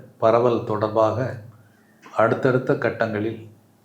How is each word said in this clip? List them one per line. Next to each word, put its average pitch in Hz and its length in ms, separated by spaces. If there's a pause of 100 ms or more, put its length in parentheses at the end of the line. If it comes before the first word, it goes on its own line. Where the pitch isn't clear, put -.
(180)
பரவல் 117 460
தொடர்பாக 107 640 (760)
அடுத்தடுத்த 123 760
கட்டங்களில் 110 600 (460)